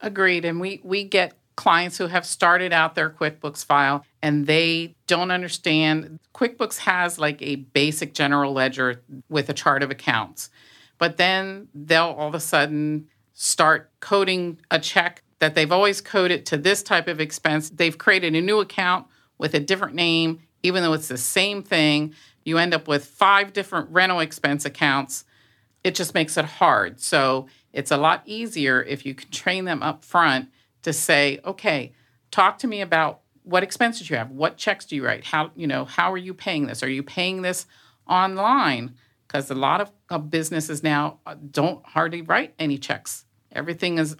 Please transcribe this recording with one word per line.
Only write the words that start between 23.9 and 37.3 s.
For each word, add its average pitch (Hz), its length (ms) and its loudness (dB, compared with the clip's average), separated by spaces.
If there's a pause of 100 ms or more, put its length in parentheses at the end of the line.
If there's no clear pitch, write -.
rental 180 280 2
expense 147 460 -2
accounts. 139 600 -2 (600)
It 185 100 0
just 165 200 -4
makes 160 220 0
it 156 80 0
hard. 131 540 2
So 135 480 0 (260)
it's 143 200 -4
a 147 40 2
lot 156 280 2
easier 185 580 -2
if 139 240 -8
you 139 80 -8
can - 160 -20
train 185 360 -4
them 160 160 -4
up 156 200 -6
front 139 460 2 (340)
to 160 100 -4
say, 143 520 2
"Okay, 180 480 -4 (400)
talk 202 260 4
to - 80 -6
me 208 140 -4
about 160 400 0 (240)
what 180 180 2
expenses 226 480 -2
you 147 60 -2
have. 117 140 -6
What 143 260 -4
checks 202 300 -4
do 156 100 -8
you 135 80 -4
write? 113 220 -4
How, 156 280 -2
you 165 140 -6
know, 135 160 -2
how 175 280 0
are 185 60 -6
you 185 160 -12
paying 160 320 -4
this? 117 160 -6
Are 127 60 -4
you 135 160 -4
paying 185 380 -4